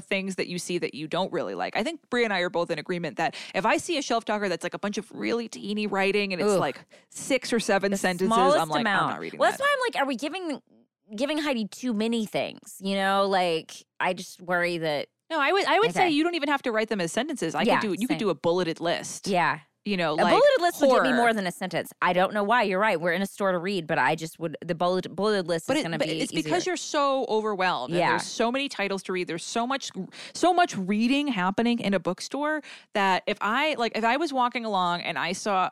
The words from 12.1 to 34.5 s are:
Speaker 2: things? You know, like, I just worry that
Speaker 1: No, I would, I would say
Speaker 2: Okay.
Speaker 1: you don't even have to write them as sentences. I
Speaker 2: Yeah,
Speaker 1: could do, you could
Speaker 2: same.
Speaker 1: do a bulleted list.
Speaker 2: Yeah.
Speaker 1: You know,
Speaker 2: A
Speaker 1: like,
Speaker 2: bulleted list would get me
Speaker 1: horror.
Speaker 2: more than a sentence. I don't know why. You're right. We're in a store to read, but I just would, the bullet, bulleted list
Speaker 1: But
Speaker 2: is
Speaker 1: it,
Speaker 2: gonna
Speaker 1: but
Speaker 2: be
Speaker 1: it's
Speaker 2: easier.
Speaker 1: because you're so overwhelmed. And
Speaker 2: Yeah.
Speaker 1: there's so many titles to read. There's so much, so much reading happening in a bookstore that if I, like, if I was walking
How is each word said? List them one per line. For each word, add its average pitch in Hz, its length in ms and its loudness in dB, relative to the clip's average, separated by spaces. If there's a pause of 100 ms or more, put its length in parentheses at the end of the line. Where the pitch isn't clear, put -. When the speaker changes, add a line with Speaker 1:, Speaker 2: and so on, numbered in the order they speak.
Speaker 2:
things? - 540 -6
You 196 160 -2
know, 196 320 2
like, 180 460 0 (260)
I 185 140 0
just - 280 -12
worry 175 360 0
that 156 320 -2 (220)
Speaker 1:
No, 320 80 -2
I 285 120 2
would, 381 160 2
I 294 120 4
would 453 140 2
say - 120 4
Speaker 2:
Okay. 359 40 2
Speaker 1:
you 294 140 2
don't 349 100 0
even 294 160 -2
have 285 140 0
to 254 80 -2
write 220 180 0
them 214 100 -2
as 165 120 -2
sentences. 233 420 -2
I 151 80 0
Speaker 2:
Yeah, 196 180 4
Speaker 1:
could 214 100 -2
do, - 20 0 (100)
you 247 60 -2
could 302 80 0
Speaker 2:
same. - 20 -6
Speaker 1:
do 208 140 0
a 156 40 0
bulleted 170 440 0
list. - 480 -4
Speaker 2:
Yeah. 165 320 2 (260)
Speaker 1:
You 208 100 -2
know, 165 200 0
Speaker 2:
A - 0 -
Speaker 1:
like, - 180 4
Speaker 2:
bulleted 466 280 6
list 349 200 2
would 277 80 6
get 233 140 6
me 262 60 4
Speaker 1:
horror. 247 120 4
Speaker 2:
more 233 140 4
than 202 100 -2
a 175 60 0
sentence. 165 500 -6
I 180 120 2
don't 180 200 2
know 208 100 0
why. 233 200 4
You're 196 160 0
right. 202 200 2
We're 175 140 0
in 180 80 0
a 196 60 -2
store 196 240 -2
to 180 80 0
read, 180 260 -4
but 151 140 0
I 139 160 4
just 160 240 -10
would, 160 260 -6
the 170 80 -4
bullet, 175 420 -2
bulleted 196 300 0
list 165 220 -2
Speaker 1:
But 269 100 0
Speaker 2:
is 311 40 0
Speaker 1:
it, - 20 -4
Speaker 2:
gonna 165 160 -4
Speaker 1:
but - 80 0
Speaker 2:
be 160 120 -2
Speaker 1:
it's - 140 -4
Speaker 2:
easier. 320 100 -2
Speaker 1:
because 320 220 0
you're 359 120 -2
so 277 520 0
overwhelmed. 185 640 0
And 170 80 0
Speaker 2:
Yeah. 160 100 2
Speaker 1:
there's 110 160 2
so 233 260 0
many 269 180 -2
titles 196 340 -4
to 196 100 -6
read. 180 140 -2
There's 165 180 -6
so 233 220 -4
much, 269 240 -4 (420)
so - 180 4
much 349 240 4
reading 233 520 0
happening 233 500 0
in 196 160 -2
a 190 60 2
bookstore 285 640 -2 (320)
that 190 320 4
if 208 120 -2
I, 262 360 0
like, 226 200 -2
if 220 80 0
I 233 140 2
was 294 160 -2
walking 240 320 0